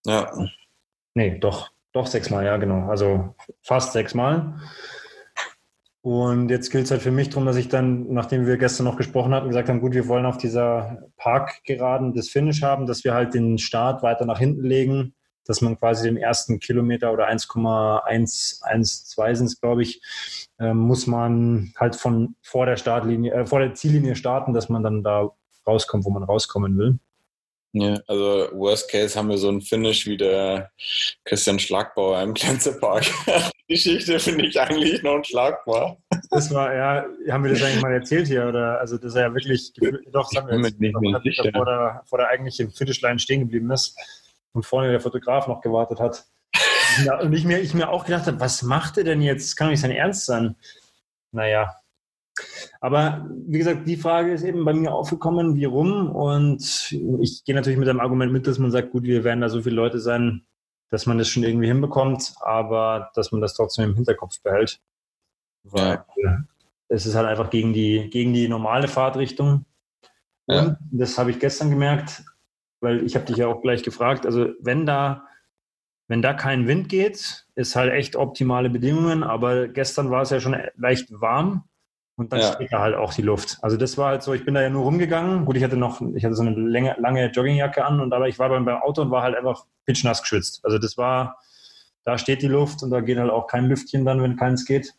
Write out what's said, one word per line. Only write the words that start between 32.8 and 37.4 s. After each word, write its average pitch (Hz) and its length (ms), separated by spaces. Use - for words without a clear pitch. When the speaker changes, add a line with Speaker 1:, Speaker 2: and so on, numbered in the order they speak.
Speaker 1:
<laughs> 175 240
Die 165 60
Geschichte 165 440
finde 160 280
ich 147 120
eigentlich 151 440
noch 147 200
schlagbar. 123 720
Speaker 2:
Das 147 200
war, 135 220
ja, 135 320
haben 139 120